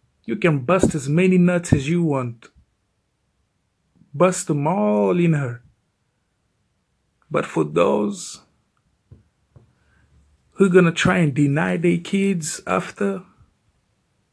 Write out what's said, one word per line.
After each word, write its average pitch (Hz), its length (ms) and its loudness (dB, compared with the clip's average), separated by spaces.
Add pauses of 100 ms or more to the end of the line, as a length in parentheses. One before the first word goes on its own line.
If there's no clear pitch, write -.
(280)
You 226 80 -4
can 165 220 0
bust - 360 0
as 135 140 -8
many 185 300 2
nuts 175 340 2
as 139 160 2
you 170 140 0
want. 131 480 -4 (1600)
Bust 175 360 -2
them 147 180 -2
all 202 520 0
in 175 140 2
her. 131 300 -4 (1700)
But 151 160 -4
for 160 180 -2
those 190 800 -2 (2000)
who 196 160 2
gonna 175 240 6
try 180 260 0
and 156 140 2
deny 147 460 0
their 175 180 0
kids 185 720 -4
after, 190 560 -4 (1120)